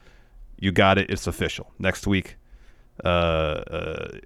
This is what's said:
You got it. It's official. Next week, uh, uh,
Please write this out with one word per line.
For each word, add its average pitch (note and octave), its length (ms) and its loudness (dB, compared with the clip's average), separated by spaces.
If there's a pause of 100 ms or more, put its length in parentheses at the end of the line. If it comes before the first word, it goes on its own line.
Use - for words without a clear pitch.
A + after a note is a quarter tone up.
(580)
You F#2+ 140 0
got F#2+ 260 6
it. G2 120 0
It's - 160 -4
official. - 520 -4
Next - 280 -2
week, G2 300 0 (640)
uh, - 60 0
uh, D#2+ 1000 0 (180)